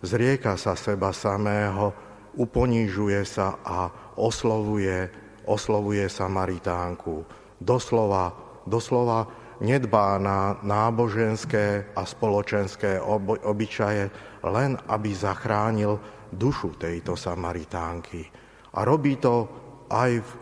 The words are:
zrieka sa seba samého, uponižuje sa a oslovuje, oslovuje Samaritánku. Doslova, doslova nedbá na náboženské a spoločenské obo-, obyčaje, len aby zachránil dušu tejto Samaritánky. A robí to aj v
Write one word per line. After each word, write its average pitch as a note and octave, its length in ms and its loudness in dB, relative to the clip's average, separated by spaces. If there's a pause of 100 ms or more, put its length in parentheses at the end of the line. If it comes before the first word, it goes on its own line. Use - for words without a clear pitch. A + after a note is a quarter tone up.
zrieka A#2+ 560 2
sa G2 160 0
seba G2 400 0
samého, G#2 800 0 (480)
uponižuje A2 800 2
sa G2 400 -2
a F2 320 -4 (240)
oslovuje, G#2 960 0 (320)
oslovuje G#2 640 0
Samaritánku. F2+ 1120 -2 (400)
Doslova, G2+ 720 2 (320)
doslova A#2 640 2 (320)
nedbá G#2+ 560 4
na G2 480 2
náboženské G#2+ 1300 2
a - 160 -4
spoločenské G2+ 880 0
obo-, G2+ 480 0
obyčaje, G#2 640 0 (320)
len B2 320 0 (160)
aby G#2+ 240 0
zachránil G#2 880 0 (320)
dušu G#2+ 480 -2
tejto E2+ 320 -4
Samaritánky. F2 1120 -6 (480)
A G#2 160 0
robí C#3 320 2
to A#2+ 240 4 (480)
aj A#2+ 240 4
v A2 140 -4 (120)